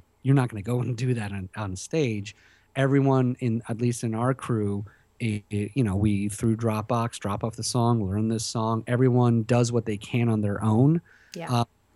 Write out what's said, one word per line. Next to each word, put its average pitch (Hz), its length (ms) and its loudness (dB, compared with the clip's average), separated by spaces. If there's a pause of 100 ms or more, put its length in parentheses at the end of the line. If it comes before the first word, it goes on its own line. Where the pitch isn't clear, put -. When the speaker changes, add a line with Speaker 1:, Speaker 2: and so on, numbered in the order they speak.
(220)
Speaker 1:
you're 135 140 4
not 127 140 2
gonna 107 120 -10
go 120 180 -2
and 123 160 -2
do 123 200 -2
that 104 160 -6
on, 95 260 -8
on 101 180 -6
stage. 107 600 -4 (400)
Everyone 135 640 4
in, 117 280 -2
at 110 120 -6
least 120 240 -2
in 113 100 -2
our 123 220 0
crew, 104 500 -2 (360)
i-, 107 200 -2 (100)
i-, 101 220 -2
you 135 100 0
know, 95 120 0
we 104 340 2
through 113 260 0
Dropbox, 113 600 -2
drop 101 260 -4
off 110 120 -4
the 113 80 -10
song, 117 420 0
learn 104 220 0
this 110 180 -2
song. 113 400 -2
Everyone 120 580 4
does 120 280 2
what 117 160 -2
they 104 100 -4
can 120 320 -2
on 107 120 2
their 101 220 -2
own. 131 380 4 (320)
Speaker 2:
Yeah. 165 180 -8
Speaker 1:
Uh, 120 140 0 (300)